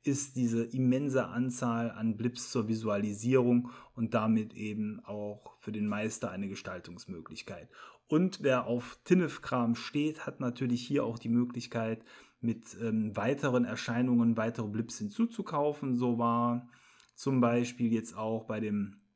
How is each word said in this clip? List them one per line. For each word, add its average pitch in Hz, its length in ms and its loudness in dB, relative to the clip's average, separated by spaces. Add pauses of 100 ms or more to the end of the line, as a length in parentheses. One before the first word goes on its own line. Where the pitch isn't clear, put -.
ist - 340 -2
diese 117 280 2
immense 131 640 2
Anzahl 117 640 -2
an 110 260 -2
Blips 120 320 -4
zur 110 180 0
Visualisierung 110 1000 2 (240)
und 117 220 -2
damit 110 400 2
eben 107 500 -4
auch 104 520 -8
für - 140 -8
den 107 160 0
Meister 107 440 -2
eine 95 180 -6
Gestaltungsmöglichkeit. 90 1200 -12 (380)
Und 175 340 2
wer 127 240 2
auf 120 400 -4
Tinnef-Kram 131 720 2
steht, 151 500 -4
hat - 140 -8
natürlich 123 460 -2
hier 135 200 0
auch 117 140 -4
die 117 100 -6
Möglichkeit, 117 760 0 (380)
mit, 113 400 -4
ähm, 110 340 0
weiteren 123 480 2
Erscheinungen 117 720 2
weitere 113 320 -2
Blips 110 300 -4
hinzuzukaufen. 147 1000 -2
So 120 220 2
war 120 500 2 (480)
zum 135 240 2
Beispiel 120 540 2
jetzt 110 240 -2
auch 110 260 -2
bei 110 160 -6
dem 104 380 -2 (180)